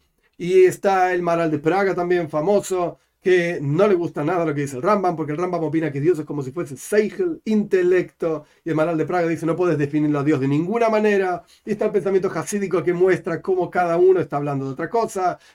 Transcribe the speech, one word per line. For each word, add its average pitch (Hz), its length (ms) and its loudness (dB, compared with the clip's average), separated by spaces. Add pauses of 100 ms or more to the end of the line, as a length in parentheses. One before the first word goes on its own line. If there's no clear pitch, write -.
(380)
Y 185 260 6
está 185 480 2
el 175 80 0
Maral 170 300 0
de 151 80 0
Praga 175 380 0
también 175 340 0
famoso, 190 680 -2 (220)
que 175 400 2
no 151 260 2
le 202 80 4
gusta 165 300 -2
nada 170 220 0
lo 147 80 -2
que 143 80 -4
dice 139 140 -6
el 127 60 -8
Rambam, 185 320 2
porque 151 180 -6
el 151 40 -6
Rambam 175 260 -4
opina 156 300 -2
que 139 80 -6
Dios 156 180 2
es 151 60 -6
como 143 180 -8
si 127 100 -10
fuese 143 260 -8
Seichel, 196 680 -2
intelecto, 180 1000 0 (180)
y 165 60 -4
el 151 40 -2
Maral 156 220 0
de 156 80 0
Praga 170 240 0
dice, 160 160 -4
"No 160 100 0
puedes 175 220 0
definirlo 147 440 0
a 135 40 -2
Dios 147 160 2
de 135 80 0
ninguna 190 400 0
manera". 202 540 0 (240)
Y 220 60 -2
está 214 120 -2
el 208 80 -2
pensamiento 190 380 0
jasídico 180 520 -2
que 175 120 0
muestra 175 480 2
cómo 180 260 0
cada 170 300 0
uno 185 220 6
está 151 180 -4
hablando 143 260 -4
de 135 80 -6
otra 160 160 -6
cosa, 190 500 -2 (160)